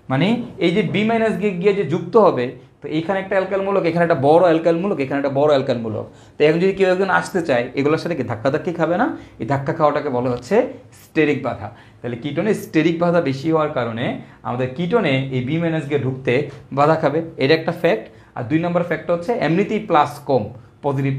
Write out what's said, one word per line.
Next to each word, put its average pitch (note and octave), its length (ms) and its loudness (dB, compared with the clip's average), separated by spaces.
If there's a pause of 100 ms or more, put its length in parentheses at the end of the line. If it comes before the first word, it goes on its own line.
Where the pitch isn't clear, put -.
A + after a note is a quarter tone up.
(120)
মানে C#3 160 2 (380)
এই F3 100 2
যে G#3+ 60 4 (120)
বি F#3+ 160 0
minus A3 320 2
গিয়ে, G#3 200 0
গিয়ে G3+ 180 4
যে G3+ 40 0 (100)
যুক্ত E3+ 200 -4 (120)
হবে, B2 200 2 (360)
তো - 40 -12 (120)
এইখানে F#3+ 260 -2
একটা F#3+ 140 -6
alkyl F#3+ 300 0
মূলক, G3 220 0
এখানে E3+ 180 2
একটা D#3 200 2
বড় E3 220 6
alkyl E3 340 2
মূলক, G3+ 220 -2
এখানে C#3 160 -4
একটা C#3 180 -2
বড় D3+ 140 4
alkyl B2 320 0
মূলক। A2 200 -6 (300)
তো - 120 -6
এখন D#3+ 160 2
যদি F#3+ 140 2
কেউ F#3+ 160 4
একজন F#3 160 0 (100)
আসতে F3 200 -4 (100)
চায়, B2 160 2 (140)
এগুলোর D3 240 0
সাথে E3+ 160 -4
কি B2+ 120 -4
ধাক্কাধাক্কি C#3 480 -2
খাবে E3 220 0
না? E3+ 40 2 (360)
এই A#2 100 -6
ধাক্কা C#3 260 -2
খাওয়াটাকে D3 400 0
বলা B2+ 160 -2
হচ্ছে B2 220 -4 (480)
steric D3 440 0
বাধা। G2+ 200 -6 (320)
তাহলে A#2+ 240 -8
কিটোনে D#3+ 280 -2 (120)
steric E3 400 2
বাধা F3 160 4 (100)
বেশি C3+ 240 -4
হওয়ার D3+ 240 2
কারণে A#2 280 -2 (420)
আমাদের B2 200 -2 (100)
কিটোনে F3+ 360 0 (220)
এই B2 120 0
বি D3+ 140 -2
minus D#3+ 280 -2
গিয়ে C#3+ 160 0
ঢুকতে C3 280 -2 (440)
বাধা D3+ 240 4
খাবে, D3+ 180 0 (240)
এটা C#3 160 4
একটা E3 140 -4 (100)
fact। - 220 0 (320)
আর A#2+ 120 -8
দুই D#3 160 2
নম্বর F3 240 0
fact D#3+ 240 -4
হচ্ছে E3+ 180 -2 (160)
এমনিতেই G3 420 0
plus D3 220 2 (160)
কম, B2+ 160 2 (420)
positive C#3 340 0